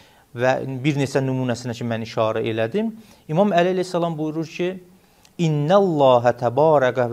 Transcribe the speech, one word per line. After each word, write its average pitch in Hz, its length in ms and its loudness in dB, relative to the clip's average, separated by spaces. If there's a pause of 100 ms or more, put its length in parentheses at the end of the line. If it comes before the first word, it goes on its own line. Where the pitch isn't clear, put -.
(360)
Və 127 240 0 (240)
bir 143 160 0
neçə 135 240 -2
nümunəsinə 127 500 -4
ki, 120 140 -8
mən 113 180 -4
işarə 110 400 -2
elədim. 117 460 -2 (400)
İmam 190 240 2
Əli 175 180 2
əleyhissalam 175 440 -4
buyurur 156 280 -6
ki, 175 220 -6 (720)
"İnnəllahə 147 1000 4
təbarəkə 127 760 2